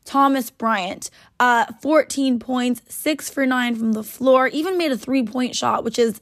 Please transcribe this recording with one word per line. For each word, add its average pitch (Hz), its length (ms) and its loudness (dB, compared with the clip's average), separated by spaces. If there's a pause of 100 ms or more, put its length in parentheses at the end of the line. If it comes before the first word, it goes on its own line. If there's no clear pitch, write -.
Thomas 269 460 2
Bryant. 208 600 -4 (300)
Uh, 240 260 4 (160)
fourteen 269 560 2
points, 247 500 -2
six - 400 -4
for 269 160 -2
nine 247 300 0
from 226 180 -2
the 214 120 -4
floor, 262 420 4
even 339 320 -2
made 311 140 0
a 233 40 0
three-point 254 600 -4
shot, - 260 0
which 226 160 -4
is 226 240 0